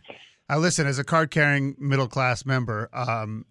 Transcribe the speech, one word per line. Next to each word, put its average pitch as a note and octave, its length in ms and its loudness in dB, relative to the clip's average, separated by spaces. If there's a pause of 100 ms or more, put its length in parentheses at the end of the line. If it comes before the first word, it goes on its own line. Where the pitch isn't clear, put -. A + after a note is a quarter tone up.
(500)
Uh, C#3+ 80 2
listen, D#3+ 280 2
as C#3 140 -2
a C#3+ 40 -2
card-carrying C#3+ 760 2
middle-class C3+ 680 0
member, A#2 480 -2
um, A2 580 -6